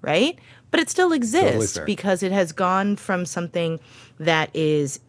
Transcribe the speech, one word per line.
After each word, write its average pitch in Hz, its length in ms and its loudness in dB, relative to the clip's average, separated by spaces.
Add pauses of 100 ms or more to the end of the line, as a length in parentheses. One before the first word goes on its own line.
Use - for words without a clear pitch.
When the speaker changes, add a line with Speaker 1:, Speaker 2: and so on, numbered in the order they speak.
Speaker 1:
right? 202 360 0 (340)
But - 100 2
it - 80 -2
still 359 240 2
exists 247 380 2
Speaker 2:
Totally 110 160 0
fair. - 180 -8
Speaker 1:
because 190 380 0
it 190 100 -2
has 180 180 2
gone 190 460 0
from 180 280 -4
something 170 540 -4 (400)
that 160 360 2
is 151 540 0